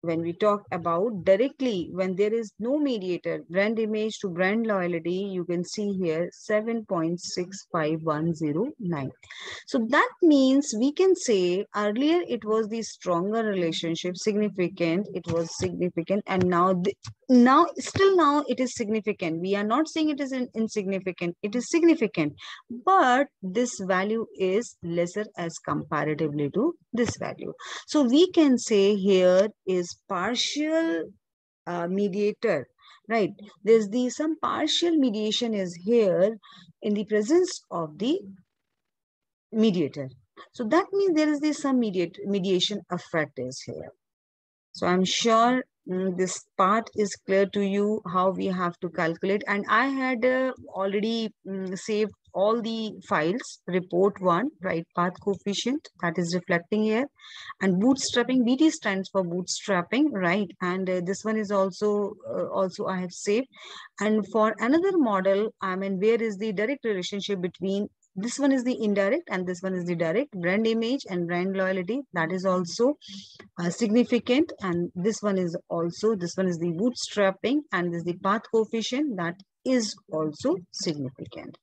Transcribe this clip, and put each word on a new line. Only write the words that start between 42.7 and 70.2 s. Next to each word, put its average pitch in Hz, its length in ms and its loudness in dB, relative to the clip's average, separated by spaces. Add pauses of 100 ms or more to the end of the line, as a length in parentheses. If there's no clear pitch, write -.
effect 170 480 -4
is 127 280 -8
here. 78 260 -12 (800)
So - 160 -4
I'm 185 160 4
sure, 233 580 2 (280)
mm, 185 280 -2
this 185 240 -2 (160)
part 208 380 2
is 202 180 0 (120)
clear 196 220 4
to 202 140 -2
you, 202 400 0 (120)
how 185 160 2
we 185 160 -4
have 180 340 -2
to 180 100 -6
calculate. 180 560 -2
And 202 220 -2
I 226 200 2
had, 262 360 -2
uh, 254 300 0 (160)
already, 214 640 -2 (120)
mm, 190 320 -8
saved 208 360 -2 (200)
all 220 280 2
the 220 320 -6 (160)
files, 180 580 -2
report 185 540 0
one, 185 260 2 (140)
right, 170 340 -4
path 180 160 0 (100)
coefficient, 202 640 -4 (160)
that 170 160 -2
is 170 160 -2
reflecting 180 480 0
here, 220 240 2 (560)
and 190 220 2
bootstrapping, 247 640 2
B 247 100 4
T 311 140 6
stands 190 400 -4
for 196 120 0
bootstrapping, 180 920 -2
right, 185 340 0 (140)
and, 185 280 -2
uh, 180 140 0
this 185 220 -4
one 220 100 0
is 208 160 -2
also, 202 640 0 (200)
uh, 175 120 -4
also 190 400 -4
I 185 160 -4
have 180 100 -8
saved. 226 360 -2 (520)
And 214 320 2
for 220 280 2
another 339 380 2
model, 202 520 2 (100)
I 190 160 -4
mean, 196 240 -2
where 220 240 2
is 214 140 -4
the 220 160 -4
direct 220 320 -4
relationship 196 560 -4
between, 196 480 -4 (260)
this 226 240 -6
one 269 140 4
is 254 100 2
the 247 180 -2
indirect 208 480 0
and 185 160 -2
this 175 160 -6
one 190 120 -4
is 180 100 -4
the 175 120 -2
direct, 175 360 -2